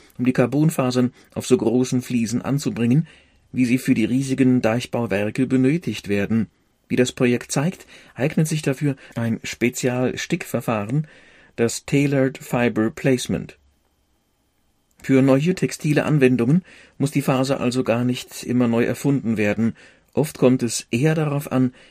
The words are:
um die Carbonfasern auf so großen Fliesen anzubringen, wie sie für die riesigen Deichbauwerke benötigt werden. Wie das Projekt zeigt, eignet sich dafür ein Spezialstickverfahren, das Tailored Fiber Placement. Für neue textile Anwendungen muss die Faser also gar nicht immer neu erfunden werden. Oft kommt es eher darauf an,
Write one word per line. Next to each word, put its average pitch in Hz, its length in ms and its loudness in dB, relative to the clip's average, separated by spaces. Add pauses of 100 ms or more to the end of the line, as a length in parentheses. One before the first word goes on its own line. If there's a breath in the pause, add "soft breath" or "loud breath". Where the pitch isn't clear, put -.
(180 loud breath)
um 127 60 -6
die 123 80 2
Carbonfasern 127 800 2 (220 soft breath)
auf - 120 -8
so 127 120 4
großen 123 440 0
Fliesen 117 400 -4
anzubringen, 123 640 0 (460 loud breath)
wie 127 140 0
sie 123 140 2
für 127 160 0
die 110 100 2
riesigen 127 560 2
Deichbauwerke 113 840 -2
benötigt 131 640 0
werden. 101 400 0 (400)
Wie - 80 -4
das 123 160 2
Projekt 123 400 -2
zeigt, 147 340 -4 (300 loud breath)
eignet 151 320 0
sich 156 140 -4
dafür 139 340 -2 (200 loud breath)
ein 117 280 -4
Spezialstickverfahren, 123 1600 -4 (500 loud breath)
das - 280 -2
Tailored 139 520 0
Fiber 113 540 0
Placement. 123 640 -2 (1500)
Für 135 180 4
neue 139 320 4
textile 151 520 -2
Anwendungen 131 580 4 (340 loud breath)
muss 139 140 -2
die 139 100 0
Faser 135 400 0
also 123 220 0
gar 117 200 0
nicht - 400 -4
immer 123 240 0
neu 117 160 2
erfunden 117 540 0
werden. 107 380 0 (380 soft breath)
Oft - 260 -2
kommt 127 240 4
es - 260 -6
eher 147 240 2
darauf 147 380 -2
an, 127 240 0 (160 soft breath)